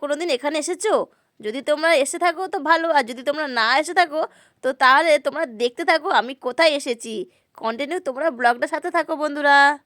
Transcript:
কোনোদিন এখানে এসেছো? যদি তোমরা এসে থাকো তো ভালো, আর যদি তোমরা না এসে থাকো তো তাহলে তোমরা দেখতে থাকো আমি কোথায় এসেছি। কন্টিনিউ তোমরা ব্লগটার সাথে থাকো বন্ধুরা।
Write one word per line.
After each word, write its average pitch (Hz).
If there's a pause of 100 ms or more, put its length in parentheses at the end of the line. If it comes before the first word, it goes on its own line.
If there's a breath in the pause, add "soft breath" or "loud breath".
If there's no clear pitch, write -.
কোনোদিন 294
এখানে 294
এসেছো? 370 (460)
যদি 220 (100)
তোমরা 311 (120)
এসে 311
থাকো 349 (100)
তো 403 (120)
ভালো, 330 (100)
আর 269
যদি 247
তোমরা 302 (140)
না 220 (140)
এসে 320
থাকো 311 (420 soft breath)
তো 254 (140)
তাহলে 285 (140)
তোমরা 285 (180)
দেখতে 240
থাকো 320 (100)
আমি 240 (120)
কোথায় 311
এসেছি। 233 (440 soft breath)
কন্টিনিউ 262
তোমরা 269 (120)
ব্লগটার 247
সাথে 320
থাকো 320
বন্ধুরা। 285 (280)